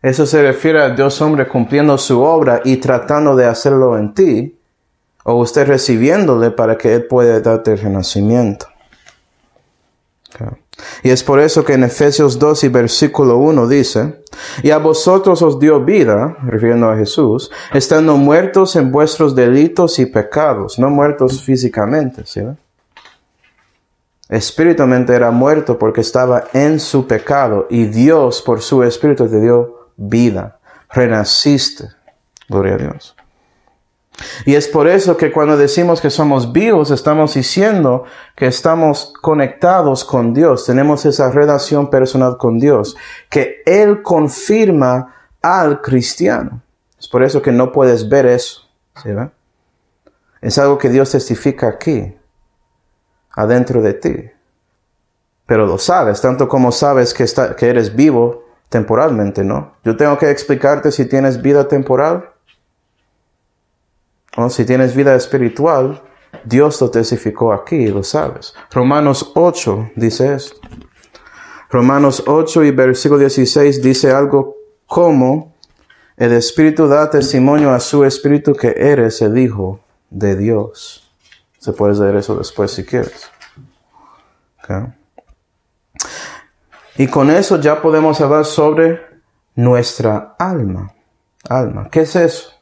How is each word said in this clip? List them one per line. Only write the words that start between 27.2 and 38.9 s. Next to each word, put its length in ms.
y 180
Dios 540
por 220
su 220
espíritu 440
te 120
dio 560
vida. 640
Renaciste. 1000
Gloria 260
a 40
Dios. 380
Y 120
es 100
por 220
eso 280
que 140
cuando 260
decimos 440
que 100
somos 420
vivos, 380
estamos 440
diciendo 720
que 100
estamos 640